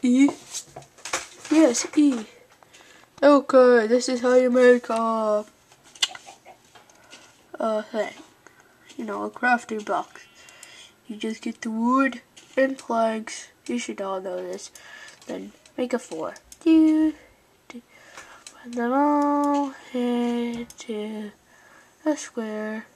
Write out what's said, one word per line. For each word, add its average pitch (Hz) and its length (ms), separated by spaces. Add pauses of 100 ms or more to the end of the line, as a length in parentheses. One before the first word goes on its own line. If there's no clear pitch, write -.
E. 262 260 (1200)
Yes, 302 360 (100)
E. 269 280 (960)
Okay, 262 640
this 240 220
is 254 120
how 247 140
you 254 160
make 247 380
a, 226 560 (2250)
a 220 240
thing. 214 320 (840)
You - 80
know, 208 200
a 214 60
crafting 233 540
box. - 380 (840)
You 214 100
just 220 260
get - 200
the 226 80
wood 247 500 (360)
and 269 220
planks. 226 720 (180)
You 240 120
should 226 220
all 190 200
know 185 160
this. 185 340 (560)
Then 190 260 (240)
make 247 160
a 233 60
four. 160 360 (300)
Do, 311 500 (540)
do. 240 140 (800)
Put 240 100
them 240 200
all 285 800 (200)
into 240 1400 (760)
a 302 120
square. 214 800